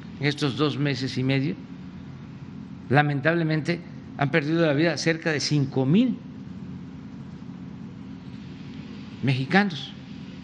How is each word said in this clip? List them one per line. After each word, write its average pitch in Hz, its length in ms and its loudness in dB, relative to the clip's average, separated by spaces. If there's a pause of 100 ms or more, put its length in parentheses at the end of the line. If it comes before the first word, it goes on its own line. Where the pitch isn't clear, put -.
(200)
en 135 80 2
estos 139 300 2
dos 135 200 2
meses 135 400 0
y 131 60 0
medio, 135 320 2 (1300)
lamentablemente 156 920 4 (380)
han 143 140 4
perdido 165 360 4
la 147 60 6
vida 151 240 4
cerca 160 340 2
de 147 80 2
cinco 135 460 2
mil 208 320 6 (3000)
mexicanos, 139 680 2 (500)